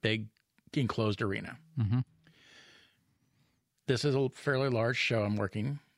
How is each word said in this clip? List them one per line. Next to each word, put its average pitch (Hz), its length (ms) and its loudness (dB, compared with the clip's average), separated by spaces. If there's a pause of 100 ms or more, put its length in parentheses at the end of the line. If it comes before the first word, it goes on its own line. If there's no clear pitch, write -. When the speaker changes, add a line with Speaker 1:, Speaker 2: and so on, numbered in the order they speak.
Speaker 1:
big 110 240 0 (480)
enclosed 110 480 0
arena. 107 340 -4 (240)
Speaker 2:
Mm-hmm. 117 200 2 (1900)
Speaker 1:
This 127 180 0
is 147 100 2
a 135 160 2
fairly 135 380 0
large 120 280 2
show 117 260 2
I'm 104 140 0
working 107 420 -2 (200)